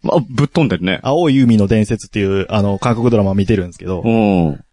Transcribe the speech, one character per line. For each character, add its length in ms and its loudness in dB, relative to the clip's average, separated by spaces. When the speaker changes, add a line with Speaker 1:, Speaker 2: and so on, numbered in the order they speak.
Speaker 1:
あ、 120 0
ぶ 160 -2
っ 20 -12
飛 160 0
ん 40 0
で 100 -2
る 80 -6
ね。 160 -2
Speaker 2:
青 300 0
い 100 2
海 160 4
の 80 2
伝 220 0
説 200 -6
っ 40 -20
て 80 -4
い 60 0
う、 240 -2
あ 120 0
の、 160 -2
韓 180 0
国 140 0
ド 80 4
ラ 60 2
マ 80 0
を 20 -2
見 140 0
て 80 2
る 80 -2
ん 40 -8
で 60 -14
す 60 -20
け 60 -16
ど、 200 -6
Speaker 1:
う 40 2
ん。 220 -10